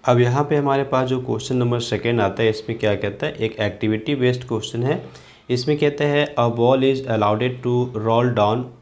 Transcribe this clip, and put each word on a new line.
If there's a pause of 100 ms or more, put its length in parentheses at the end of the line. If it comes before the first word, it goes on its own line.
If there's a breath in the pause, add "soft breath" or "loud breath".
अब
यहाँ
पे
हमारे
पास
जो
क्वेश्चन
नंबर
सेकंड
आता
है
इसमें
क्या
कहता
है,
एक
एक्टिविटी
बेस्ड
क्वेश्चन
है। (480 loud breath)
इसमें
कहता
है (120)
a
ball
is
allowed (200)
to (240)
roll
down (180)